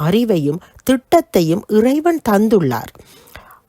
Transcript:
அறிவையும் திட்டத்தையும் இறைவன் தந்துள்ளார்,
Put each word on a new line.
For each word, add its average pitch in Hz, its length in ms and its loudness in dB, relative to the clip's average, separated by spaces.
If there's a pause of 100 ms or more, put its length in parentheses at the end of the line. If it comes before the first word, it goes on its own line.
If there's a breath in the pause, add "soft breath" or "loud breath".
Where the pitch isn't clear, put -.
அறிவையும் 175 560 0 (320 soft breath)
திட்டத்தையும் 208 800 0
இறைவன் 285 600 0
தந்துள்ளார், 196 640 0 (760 loud breath)